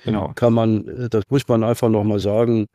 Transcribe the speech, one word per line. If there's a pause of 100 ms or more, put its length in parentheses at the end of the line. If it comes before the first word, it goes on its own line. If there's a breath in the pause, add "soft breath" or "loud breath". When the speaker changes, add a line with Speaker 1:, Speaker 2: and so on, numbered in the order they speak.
Speaker 1:
Genau.
Speaker 2:
Kann
man,
äh,
das
muss
man
einfach
noch
mal
sagen,